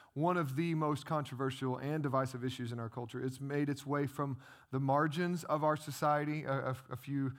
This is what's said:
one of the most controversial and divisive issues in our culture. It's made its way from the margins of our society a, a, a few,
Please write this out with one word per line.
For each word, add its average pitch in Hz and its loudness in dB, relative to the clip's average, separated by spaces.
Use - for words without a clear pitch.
one 170 2
of 143 0
the 165 2
most 147 0
controversial 135 -2
and 147 -2
divisive 131 0
issues 120 -2
in 120 -4
our 117 -4
culture. 123 -6
It's 131 -4
made 143 0
its 139 -4
way 143 2
from 139 -2
the 131 0
margins 151 2
of 151 0
our 151 4
society 151 0
a, 135 -2
a, 131 0
a 127 -8
few, 135 -2